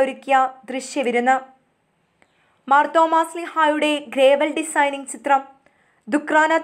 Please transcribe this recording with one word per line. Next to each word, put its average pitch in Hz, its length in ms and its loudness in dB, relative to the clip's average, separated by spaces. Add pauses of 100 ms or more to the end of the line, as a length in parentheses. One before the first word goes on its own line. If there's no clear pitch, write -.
ഒരുക്കിയ 262 320 -2 (340)
ദൃശ്യവിരുന്ന്. 254 640 -2 (1300)
മാർത്തോമാ 320 520 2 (100)
ശ്ലീഹായുടെ 302 600 -2 (220)
ഗ്രേവൽ 277 440 4
ഡിസൈനിങ് 285 540 -4
ചിത്രം 277 300 0 (680)
ദുക്രാന 311 440 0 (100)